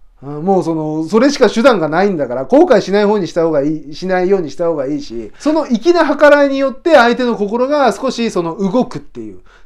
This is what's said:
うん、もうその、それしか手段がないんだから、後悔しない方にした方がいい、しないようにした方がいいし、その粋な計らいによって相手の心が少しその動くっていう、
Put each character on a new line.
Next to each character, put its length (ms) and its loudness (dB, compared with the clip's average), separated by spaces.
う 180 -12
ん、 60 -10
も 160 2
う 20 -2
そ 100 -2
の、 300 -4
そ 160 0
れ 100 4
し 80 -4
か 120 4
手 120 -4
段 180 4
が 100 -2
な 160 0
い 40 2
ん 60 -2
だ 120 -4
か 80 -6
ら、 100 -6
後 200 4
悔 140 4
し 140 -6
な 80 2
い 40 2
方 120 2
に 100 -4
し 60 -12
た 100 0
方 80 2
が 100 0
い 280 -4
い、 40 -14
し 140 -10
な 140 0
い 80 0
よ 80 2
う 40 -2
に 100 -8
し 40 -12
た 120 -2
方 80 0
が 120 -4
い 100 -4
い 40 -8
し、 360 -12
そ 140 -2
の 140 0
粋 280 2
な 220 2
計 140 4
ら 160 4
い 40 2
に 100 -2
よ 120 0
っ 40 -12
て 200 2
相 220 4
手 80 -2
の 100 -2
心 320 -2
が 240 2
少 180 -4
し 220 -4
そ 100 -2
の 160 -4
動 280 0
く 140 -10
っ 20 -20
て 180 -18
い 140 -14
う、 60 -18